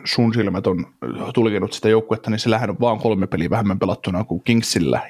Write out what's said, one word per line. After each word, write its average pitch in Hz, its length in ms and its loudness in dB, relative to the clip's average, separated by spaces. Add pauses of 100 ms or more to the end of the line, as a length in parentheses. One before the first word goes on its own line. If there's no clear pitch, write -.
sun 117 300 2
silmät 98 320 0
on, 87 200 0 (180)
äh, - 300 -8
tulkinut 104 380 2
sitä - 160 -2
joukkuetta, 110 420 2
niin 110 80 0
sillähän 110 320 0
on 98 100 -6
vaan 117 180 2
kolme 98 280 0
peliä 85 240 -2
vähemmän 101 280 0
pelattuna 92 460 -2
kuin 87 200 -6
Kingsillä, 90 640 2